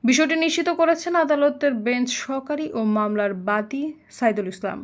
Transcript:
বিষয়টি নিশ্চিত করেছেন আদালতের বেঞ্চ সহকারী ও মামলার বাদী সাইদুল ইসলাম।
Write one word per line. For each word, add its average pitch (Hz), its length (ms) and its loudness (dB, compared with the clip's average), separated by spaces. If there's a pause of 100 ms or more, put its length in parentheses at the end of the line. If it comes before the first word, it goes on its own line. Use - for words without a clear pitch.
বিষয়টি 277 400 4
নিশ্চিত 330 260 0 (100)
করেছেন 330 340 2 (100)
আদালতের 285 500 2 (120)
বেঞ্চ 247 240 0 (140)
সহকারী 269 420 -4 (120)
ও - 20 -4 (180)
মামলার 208 360 0 (140)
বাদী 214 360 -2 (340)
সাইদুল 208 360 2
ইসলাম। 185 300 -6